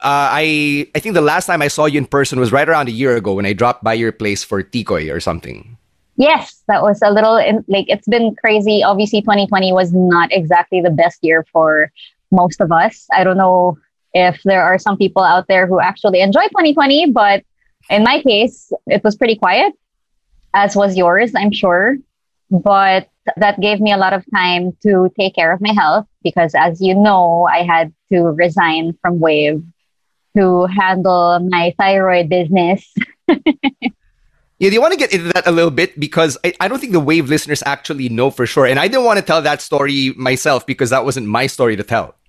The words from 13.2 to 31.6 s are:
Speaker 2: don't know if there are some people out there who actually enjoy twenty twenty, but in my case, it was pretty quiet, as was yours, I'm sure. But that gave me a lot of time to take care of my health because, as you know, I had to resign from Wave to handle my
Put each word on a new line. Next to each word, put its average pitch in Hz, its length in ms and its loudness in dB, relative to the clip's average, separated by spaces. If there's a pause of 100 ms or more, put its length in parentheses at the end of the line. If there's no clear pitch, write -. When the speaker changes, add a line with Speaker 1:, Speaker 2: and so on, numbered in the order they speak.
Speaker 2:
don't 185 100 0
know 185 420 2 (360)
if 180 340 0
there 190 160 2
are 180 160 2
some 202 160 -4
people 190 280 0
out 180 260 2
there 185 180 2
who 180 140 0
actually 185 400 0
enjoy 254 340 2
twenty 320 180 2
twenty, 285 380 2
but 202 320 2 (460)
in 214 160 2
my 285 180 2
case, 220 480 0 (160)
it - 160 0
was 214 140 0
pretty 226 180 0
quiet, 220 380 0 (800)
as 202 200 2
was 202 220 0
yours, 185 400 2
I'm 208 160 0
sure. 202 460 0 (520)
But 190 600 2 (260)
that 202 240 0
gave 202 220 0
me 208 100 2
a 196 80 2
lot 190 140 0
of 185 100 -4 (100)
time 180 380 -2 (120)
to 185 360 2
take 190 160 -2
care 165 160 2
of 180 80 -2
my 208 140 -2
health 196 340 0 (160)
because, 220 320 -2
as 170 240 0
you 190 160 2
know, 180 560 4
I 170 160 0
had 165 240 0 (220)
to 180 80 2 (100)
resign 165 720 -2
from 175 180 -2
Wave 156 420 0 (760)
to 185 340 2
handle 180 720 0
my 175 340 -2